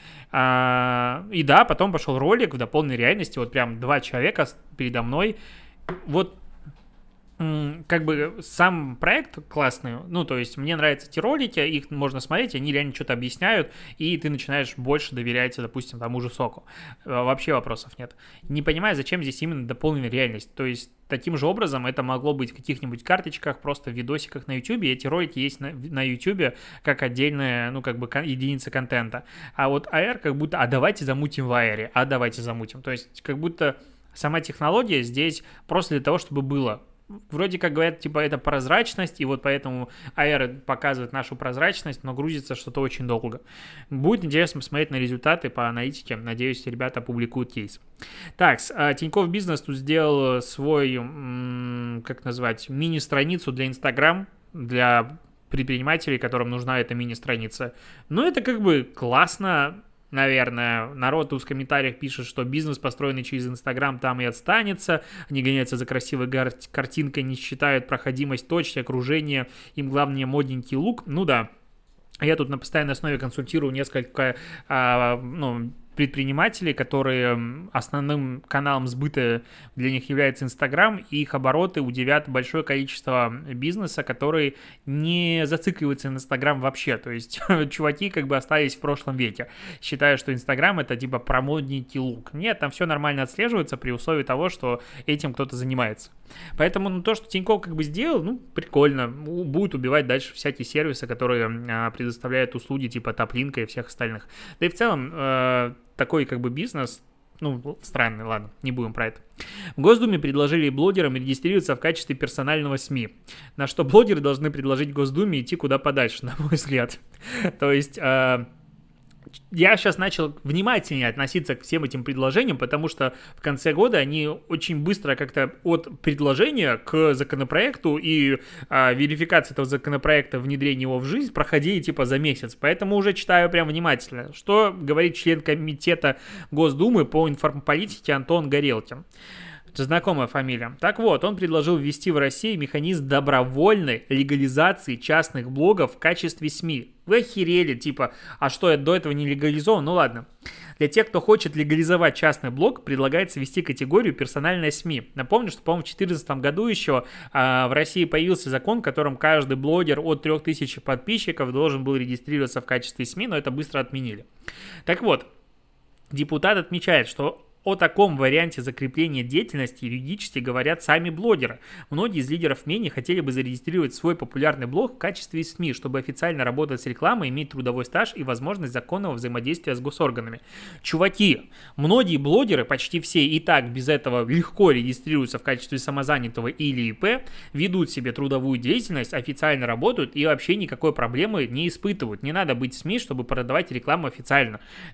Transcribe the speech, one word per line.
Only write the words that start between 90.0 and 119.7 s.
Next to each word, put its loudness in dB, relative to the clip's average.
что -4
Instagram — 0
это -2
типа -4
промодненький -2
лук. -6
Нет, -2
там -2
все -2
нормально 0
отслеживается -2
при -6
условии 0
того, 0
что -4
этим 0
кто-то -4
занимается. -2
Поэтому, 2
ну, -4
то, 2
что -8
Тинькофф 0
как -8
бы -2
сделал, 0
ну, -4
прикольно. 2
У-, -4
будет 0
убивать 2
дальше -2
всякие -4
сервисы, -2
которые, 0
а, 0
предоставляют -2
услуги -4
типа -6
Топлинка -4
и -4
всех -10
остальных. -6
Да 2
и 2
в -2
целом, 0
э, 2
такой 2
как -4
бы -2
бизнес, -6
ну, -4
л-, -10
странный, -2
ладно, -4
не -4
будем -4
про -2
это. -10
В -4
Госдуме 8
предложили 2
блогерам 2
регистрироваться 0
в -14
качестве -2
персонального -2
сми, -4
на -2
что -2
блогеры 8
должны 0
предложить -2
Госдуме 0
идти -4
куда 0
подальше, 0
<laughs> -12
на -8
мой 0
взгляд. 0
То 4
есть, 0
э, 2
я 6